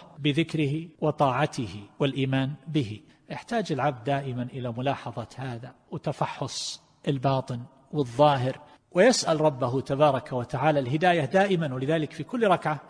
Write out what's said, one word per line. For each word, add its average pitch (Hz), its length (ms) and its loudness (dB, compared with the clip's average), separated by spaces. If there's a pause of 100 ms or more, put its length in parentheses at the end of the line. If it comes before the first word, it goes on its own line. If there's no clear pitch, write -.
(180)
بذكره 151 720 0 (120)
وطاعته 131 840 0 (160)
والإيمان 135 560 0 (120)
به. 123 340 -2 (300)
يحتاج 190 420 -4
العبد 139 320 0
دائما 135 380 -2
إلى 123 300 -6
ملاحظة 120 540 -4 (100)
هذا 127 380 -12 (160)
وتفحص - 920 -6 (260)
الباطن 131 540 0 (300)
والظاهر، 131 680 2 (320)
ويسأل 175 480 4
ربه 135 400 2
تبارك 139 520 2
وتعالى 135 480 0
الهداية 156 440 2
دائما. 180 500 2
ولذلك 147 380 -2
في 147 120 -10
كل 233 240 0
ركعة: 151 420 2